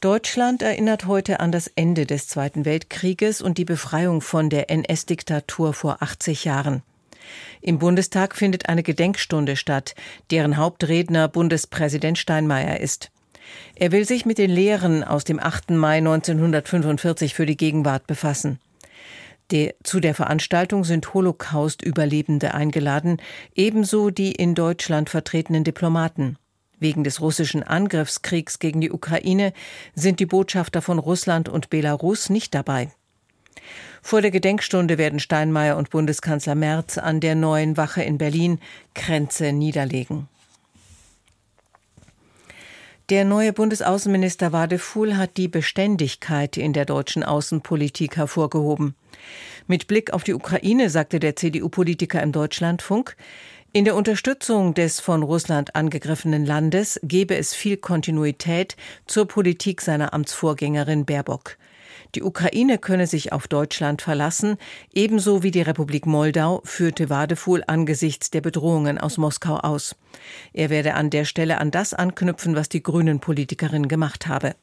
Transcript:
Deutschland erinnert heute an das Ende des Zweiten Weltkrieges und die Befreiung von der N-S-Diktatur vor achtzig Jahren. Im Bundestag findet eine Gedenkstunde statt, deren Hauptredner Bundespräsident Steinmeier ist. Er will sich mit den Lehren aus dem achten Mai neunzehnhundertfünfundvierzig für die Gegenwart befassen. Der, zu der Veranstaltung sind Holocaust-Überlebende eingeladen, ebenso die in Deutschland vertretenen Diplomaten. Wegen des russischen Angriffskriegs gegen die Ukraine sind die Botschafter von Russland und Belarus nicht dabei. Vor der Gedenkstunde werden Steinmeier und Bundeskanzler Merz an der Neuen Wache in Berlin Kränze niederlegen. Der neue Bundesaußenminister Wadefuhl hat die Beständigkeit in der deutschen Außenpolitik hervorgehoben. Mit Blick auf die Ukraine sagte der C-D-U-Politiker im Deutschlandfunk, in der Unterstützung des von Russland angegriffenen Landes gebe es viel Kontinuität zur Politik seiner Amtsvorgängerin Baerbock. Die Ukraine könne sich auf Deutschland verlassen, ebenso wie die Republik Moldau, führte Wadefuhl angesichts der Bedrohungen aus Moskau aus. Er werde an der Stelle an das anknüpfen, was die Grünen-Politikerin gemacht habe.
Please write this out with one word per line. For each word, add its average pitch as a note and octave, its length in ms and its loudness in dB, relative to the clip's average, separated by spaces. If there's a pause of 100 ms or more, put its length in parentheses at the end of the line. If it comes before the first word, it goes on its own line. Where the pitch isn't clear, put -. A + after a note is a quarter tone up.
Deutschland A#3+ 600 2
erinnert A3 420 0
heute G3 340 0
an E3+ 140 2
das E3+ 140 -2
Ende E3 400 0
des C#3+ 220 -4
Zweiten C#3+ 360 -4
Weltkrieges F3+ 800 -2
und F3 160 -2
die F3 80 0
Befreiung E3+ 560 0
von D#3 260 0
der D3 220 0
N-S-Diktatur D#3+ 1040 -2
vor - 260 -4
achtzig - 460 -4
Jahren. C#3 360 -2 (800)
Im E3+ 180 0
Bundestag F#3 560 2
findet F#3+ 360 0
eine E3 120 2
Gedenkstunde D#3 760 0
statt, C3+ 380 -4 (360)
deren D3 260 2
Hauptredner E3 720 2
Bundespräsident D#3+ 880 0
Steinmeier D3+ 640 0
ist. - 300 -6 (640)
Er F3 180 2
will G3+ 140 4
sich A#3+ 180 0
mit A3+ 140 2
den G3 120 4
Lehren F3+ 540 4
aus - 200 -2
dem D#3 140 -2
achten - 380 -2
Mai D#3 240 4
neunzehnhundertfünfundvierzig D#3+ 1300 2
für E3 100 2
die D3+ 140 0
Gegenwart D3 480 0
befassen. C#3+ 540 -2 (920)
Der, D3+ 320 2
zu - 180 0
der D#3 140 2
Veranstaltung F3 720 0
sind E3 280 0
Holocaust-Überlebende D3+ 1400 0
eingeladen, D3+ 680 0 (340)
ebenso G#3+ 540 2
die F#3+ 240 0
in F3 220 2
Deutschland E3 560 0
vertretenen D#3+ 540 0
Diplomaten. D#3+ 760 0 (420)
Wegen D3+ 220 0
des C#3 180 -2
russischen D#3 440 0
Angriffskriegs E3+ 960 -2
gegen D#3+ 200 0
die D#3+ 120 -2
Ukraine F#3 600 0 (440)
sind F3 240 2
die F#3+ 60 2
Botschafter F3+ 540 0
von E3+ 200 0
Russland E3 480 0
und - 220 -4
Belarus D#3 600 0
nicht G#3 240 -2
dabei. C#3 380 -2 (1080)
Vor G#3+ 220 2
der G#3 80 4
Gedenkstunde F#3 640 2
werden D3+ 220 0
Steinmeier D3+ 580 2
und D3 140 -4
Bundeskanzler D3+ 640 0
Merz D#3 420 0
an D#3 220 0
der D#3+ 160 2
Neuen D#3 420 2
Wache D#3 280 -2
in D3+ 120 -2
Berlin D#3+ 440 0 (340)
Kränze D3+ 580 -2
niederlegen. C#3+ 760 -2 (2750)
Der G3 160 4
neue G#3 280 4
Bundesaußenminister G3 1000 2
Wadefuhl F3+ 640 0
hat F#3+ 200 -2
die F#3 120 0
Beständigkeit D#3+ 1080 0
in D3 180 0
der C#3+ 100 2
deutschen C#3 400 -2
Außenpolitik D3 920 -2
hervorgehoben. D3+ 800 0 (720)
Mit F3+ 220 0
Blick A3 240 0
auf F3+ 100 -2
die G3 120 0
Ukraine F#3+ 560 2
sagte D#3 280 0
der D3+ 160 0
C-D-U-Politiker E3 880 -2
im D3+ 80 0
Deutschlandfunk, E3+ 840 -2 (580)
in G3+ 100 6
der G#3 120 4
Unterstützung G#3+ 760 2
des E3 260 2
von D#3+ 240 0
Russland D#3 540 0
angegriffenen D#3 680 0
Landes D#3 560 0
gebe F3+ 340 2
es D3 180 -4
viel G3+ 220 -2
Kontinuität E3 1000 -2 (300)
zur G#3 220 2
Politik F3+ 540 0
seiner D3 320 0
Amtsvorgängerin D3 880 0
Baerbock. - 540 -4 (560)
Die - 80 -6
Ukraine G#3 560 2
könne F#3 280 2
sich D#3+ 280 -2
auf C#3 120 -4
Deutschland D3 540 -2
verlassen, E3 560 0 (380)
ebenso G3+ 480 2
wie F#3+ 80 2
die F3 100 2
Republik D3+ 460 -2
Moldau, D#3 580 2
führte E3 460 -2
Wadefuhl D#3+ 560 0
angesichts D#3 640 0
der D#3+ 100 0
Bedrohungen D#3 560 0
aus D3+ 220 -4
Moskau D#3 400 0
aus. - 360 -4 (600)
Er D#3 160 0
werde D3+ 240 0
an D3+ 160 2
der D3+ 160 0
Stelle D#3+ 320 0
an D3 120 0
das F3 220 -2
anknüpfen, F3+ 640 0
was D3+ 140 -2
die D#3+ 120 -4
Grünen-Politikerin D3+ 1040 0
gemacht D#3 420 -2
habe. C#3+ 340 -2